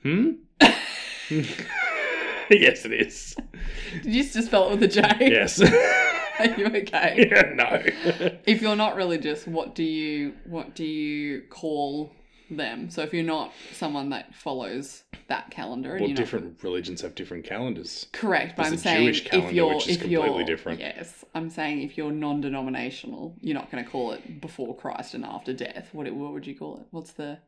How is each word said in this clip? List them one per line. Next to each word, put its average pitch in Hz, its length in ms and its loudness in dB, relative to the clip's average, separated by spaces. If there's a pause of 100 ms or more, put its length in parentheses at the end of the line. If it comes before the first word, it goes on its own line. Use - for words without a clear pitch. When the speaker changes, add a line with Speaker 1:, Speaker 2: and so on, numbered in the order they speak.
Speaker 1:
Hmm? 202 260 2 (300)
Speaker 2:
<laughs> 294 80 10 (640)
Speaker 1:
<laughs> 156 120 0 (1080)
Yes, - 360 8
it 110 80 -4
is. - 420 -2 (640)
Speaker 2:
Did 214 120 -2
you 262 100 4
just 233 220 -2
spell 196 220 4
it 202 120 0
with - 40 4
a 185 40 8
J? 208 140 4 (180)
Speaker 1:
Yes. 240 400 6
<laughs> 719 800 6
Speaker 2:
Are 220 60 6 (120)
you 202 80 2
okay? 202 640 4
Speaker 1:
Yeah, - 240 6
no. 165 840 0
<laughs> - 80 -20
Speaker 2:
If 220 160 4
you're 214 140 2
not 214 200 2
religious, 156 500 -2
what 165 280 -6
do 165 100 -4
you, 151 500 -2 (120)
what 165 280 -10
do 165 100 -8
you 151 640 -6
call 147 600 -6 (400)
them? 135 380 -6
So - 140 -6
if 151 100 -6
you're 170 100 -2
not 160 300 -4 (220)
someone 147 360 -6
that - 240 -10
follows 131 680 -8 (260)
that - 220 -6
calendar, 127 420 -8
and 190 80 -4
Speaker 1:
Well, - 80 2
Speaker 2:
you're 139 80 -2
not 123 80 2
Speaker 1:
different 87 380 -8
religions 90 400 -6
have 82 120 -10
different 87 300 -12
calendars. 107 680 -8
Speaker 2:
Correct, 175 440 -2
but 170 60 -2
Speaker 1:
There's 156 100 0
Speaker 2:
I'm 170 60 -2
Speaker 1:
a - 20 -10
Speaker 2:
saying 160 240 4
Speaker 1:
Jewish - 220 2
Speaker 2:
if - 40 -8
Speaker 1:
calendar, 180 240 2
Speaker 2:
you're, 160 200 4
Speaker 1:
which - 140 -2
is 175 100 2
Speaker 2:
if - 80 -6
you're, 165 180 2
Speaker 1:
completely 82 260 0
different. 82 300 -4
Speaker 2:
yes, - 440 -12 (100)
I'm 165 160 -6
saying 151 320 -4
if 139 160 -8
you're 151 140 -4
non-denominational, 139 1300 -6
you're 156 140 -2
not - 140 -10
gonna 120 140 -8
call 120 280 -4
it - 280 -14
before 135 340 -8
Christ - 380 -10
and - 140 -8
after - 260 -8
death. - 400 -10
What, 147 220 -8
what 143 180 -8
would 143 140 -12
you 139 100 -12
call 151 220 -14
it? - 140 -20
What's 165 200 -12
the, 147 360 -12